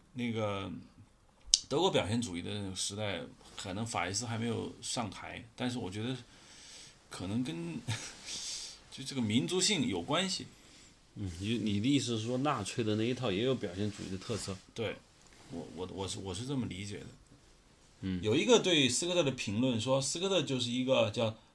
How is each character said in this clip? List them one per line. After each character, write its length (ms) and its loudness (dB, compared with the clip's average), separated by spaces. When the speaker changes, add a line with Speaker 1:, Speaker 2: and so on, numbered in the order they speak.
Speaker 1:
那 180 -2
个 360 -2
德 100 2
国 100 4
表 160 4
现 160 0
主 140 -6
义 60 -4
的 340 -6
时 220 -4
代， 240 -4
可 200 -8
能 100 -2
法 220 0
西 60 -2
斯 120 -2
还 120 -4
没 100 -2
有 340 -2
上 280 -4
台， 360 -12
但 160 -2
是 60 -4
我 120 -4
觉 140 -6
得 140 -2
可 180 -6
能 160 0
跟， 360 -4
<laughs> 560 -10
就 140 -12
这 100 -8
个 60 0
民 260 4
族 140 2
性 260 4
有 140 2
关 280 2
系。 180 -4
Speaker 2:
嗯， 240 -4
你， 200 0
你 200 2
的 80 2
意 100 6
思 200 0
是 80 -4
说， 140 0
纳 220 2
粹 220 -2
的 140 2
那 100 2
一 60 2
套 180 0
也 120 2
有 120 4
表 180 -4
现 160 0
主 140 -8
义 60 -8
的 80 -4
特 180 -4
色？ 220 -4
Speaker 1:
对， 240 -4
我， 140 -6
我， 180 -6
我 140 -4
是， 120 -6
我 140 -6
是 120 -6
这 120 -2
么 80 0
理 200 -6
解 120 -6
的。 100 -12
Speaker 2:
嗯。 200 -2
Speaker 1:
有 140 4
一 80 4
个 160 8
对 300 6
斯 180 0
科 60 0
特 100 4
的 80 4
评 300 -2
论 180 2
说， 220 2
斯 180 -2
科 80 0
特 140 4
就 180 0
是 100 0
一 140 0
个 280 6
叫 260 0